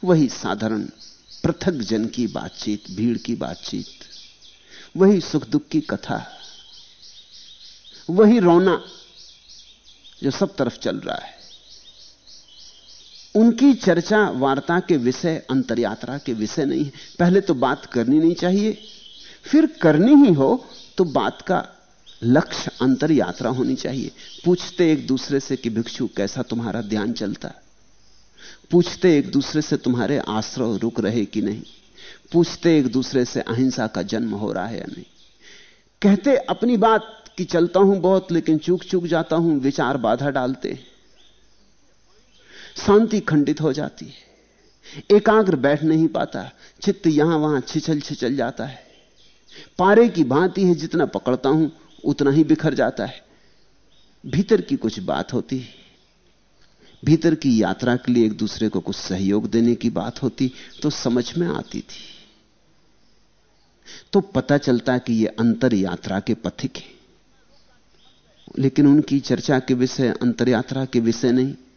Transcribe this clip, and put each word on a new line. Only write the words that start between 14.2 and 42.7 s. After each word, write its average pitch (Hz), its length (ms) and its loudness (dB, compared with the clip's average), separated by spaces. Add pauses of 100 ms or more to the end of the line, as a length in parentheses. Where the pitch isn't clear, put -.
वार्ता 139 500 -2
के 185 180 0
विषय, 127 380 -2 (140)
अंतरयात्रा 117 680 -4
के 139 160 -8
विषय 110 320 -4
नहीं 143 200 -2
है। 139 60 -12 (280)
पहले 180 220 4
तो 185 120 -2
बात 131 320 -2
करनी 120 340 2
नहीं 165 160 4
चाहिए, 202 420 0 (680)
फिर 311 220 4 (160)
करनी 165 340 6 (100)
ही 196 80 6
हो 220 320 2 (320)
तो 190 60 4
बात 127 380 -2
का - 240 -4 (580)
लक्ष्य 131 480 2 (100)
अंतरयात्रा 127 680 0
होनी 127 260 -2
चाहिए। - 360 -8 (340)
पूछते 175 460 0
एक 135 160 -2
दूसरे 135 320 -2
से 139 180 -6
कि 120 120 -6
"भिक्षु, 117 380 -6 (100)
कैसा 104 240 -4
तुम्हारा 117 400 -6
ध्यान 107 320 -4
चलता?" - 380 -8 (1200)
पूछते 175 460 4
एक 139 140 -2
दूसरे 143 300 -2
से 147 160 -4
"तुम्हारे 127 400 -2 (120)
आश्रव 110 480 -4
रुक 113 220 -4
रहे 107 260 -2
कि 104 160 -6
नहीं?" 107 200 -6 (720)
पूछते 170 480 2
एक 127 120 0
दूसरे 127 340 -2
से - 160 -6
"अहिंसा 123 460 -2
का 98 140 -6
जन्म 110 320 -4
हो 104 180 -6
रहा 95 140 -6
है 110 140 -10
या - 60 -12
नहीं?" - 200 -16 (960)
कहते 208 340 4 (140)
अपनी 226 280 0
बात 220 460 0 (140)
कि 185 80 -6
"चलता 170 340 0
हूं 196 220 4
बहुत, 185 300 2
लेकिन 160 260 0
चूक 175 260 -2
चूक 175 220 -2
जाता 160 300 -2
हूं, 165 240 2
विचार 135 380 -2
बाधा 120 320 0
डालते।" 131 480 -6 (2000)